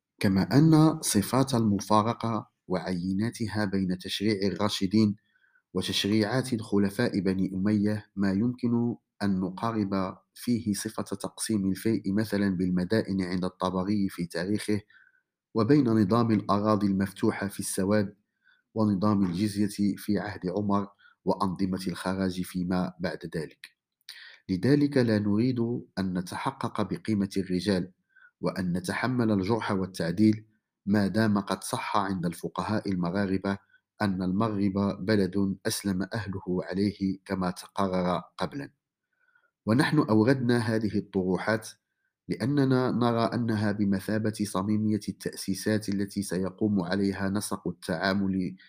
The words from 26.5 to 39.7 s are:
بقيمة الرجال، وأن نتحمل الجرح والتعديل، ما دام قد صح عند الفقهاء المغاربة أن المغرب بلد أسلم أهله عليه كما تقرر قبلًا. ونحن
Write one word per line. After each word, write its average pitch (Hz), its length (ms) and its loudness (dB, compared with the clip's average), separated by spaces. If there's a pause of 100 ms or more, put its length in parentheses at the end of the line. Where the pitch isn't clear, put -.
بقيمة 98 560 -2
الرجال، 90 540 0 (500)
وأن 90 360 -2
نتحمل 117 540 0
الجرح 104 400 0
والتعديل، 95 760 2 (400)
ما 98 220 4
دام 101 320 2
قد 95 240 -2
صح - 340 -4
عند 95 280 -2
الفقهاء 92 640 -4
المغاربة 95 680 -2 (440)
أن 95 220 0
المغرب 98 840 0
بلد 98 520 2 (100)
أسلم 95 460 -2
أهله 95 500 -4
عليه 95 640 -2
كما 92 260 -2
تقرر 90 720 -2 (160)
قبلًا. 87 320 -6 (960)
ونحن 139 340 4